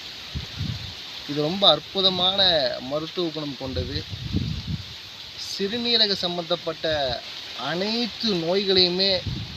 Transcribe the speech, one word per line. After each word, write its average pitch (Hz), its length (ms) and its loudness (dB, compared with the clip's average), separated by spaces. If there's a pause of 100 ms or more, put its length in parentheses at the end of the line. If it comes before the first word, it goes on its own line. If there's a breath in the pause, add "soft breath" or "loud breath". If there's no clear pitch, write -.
(1300)
இது 147 140 0
ரொம்ப 180 260 4
அற்புதமான 180 1000 4 (120)
மருத்துவ 156 480 -2
குணம் 151 300 -6
கொண்டது. 131 460 -2 (1300)
சிறுநீரக 220 760 0
சம்பந்தப்பட்ட 165 1080 0 (400)
அனைத்து 202 760 0
நோய்களையுமே 185 840 4 (380)